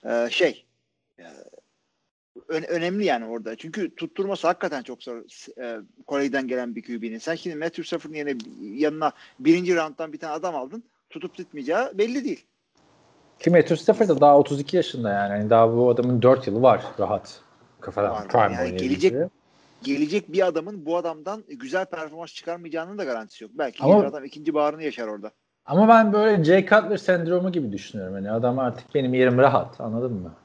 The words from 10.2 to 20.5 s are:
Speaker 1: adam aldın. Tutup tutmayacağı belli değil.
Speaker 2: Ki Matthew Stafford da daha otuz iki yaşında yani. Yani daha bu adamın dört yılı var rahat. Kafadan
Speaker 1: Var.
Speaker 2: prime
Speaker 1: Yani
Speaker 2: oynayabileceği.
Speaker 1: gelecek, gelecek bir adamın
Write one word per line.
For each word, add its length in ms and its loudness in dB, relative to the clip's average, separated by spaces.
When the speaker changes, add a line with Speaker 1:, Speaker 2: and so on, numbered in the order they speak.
Speaker 1:
adam 240 -6
aldın. 280 -10
Tutup 240 -12
tutmayacağı 640 -4
belli 260 -2
değil. 200 -6
Speaker 2:
Ki 120 2
Matthew 260 6
Stafford 320 2
da 120 4
daha 180 10
otuz 220 2
iki 160 -2
yaşında 360 -2
yani. 200 0
Yani 180 -2
daha 260 6
bu 140 6
adamın 320 2
dört 240 6
yılı 160 0
var 200 6
rahat. 420 -4
Kafadan 300 -2
Speaker 1:
Var. 180 -6
Speaker 2:
prime 140 4
Speaker 1:
Yani 100 4
Speaker 2:
oynayabileceği. 600 0
Speaker 1:
gelecek, 180 -2
gelecek 500 -2
bir 140 4
adamın 400 -4